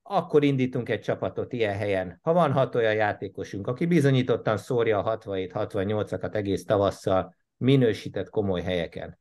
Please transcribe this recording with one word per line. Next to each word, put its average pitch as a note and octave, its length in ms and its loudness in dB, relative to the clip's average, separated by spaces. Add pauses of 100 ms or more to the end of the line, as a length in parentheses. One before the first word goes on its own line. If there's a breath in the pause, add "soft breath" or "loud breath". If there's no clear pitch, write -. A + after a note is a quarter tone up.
akkor F3 420 2
indítunk B2+ 460 0
egy G#2+ 120 -2
csapatot - 520 -4
ilyen G#2+ 240 0
helyen. F#2+ 440 -2
Ha E3 120 0
van E3 180 4
hat C3 240 0
olyan A2+ 180 2
játékosunk, G2+ 720 -4
aki C3+ 180 -4
bizonyítottan C3 720 2
szórja A2 400 0
a F#2+ 40 0
hatvanhét, F#2+ 500 -4
hatvannyolcakat G#2 840 -4
egész G2 300 -2
tavasszal F#2+ 720 2 (220)
minősített A#2+ 720 2
komoly G2 320 -2
helyeken. E2+ 600 -6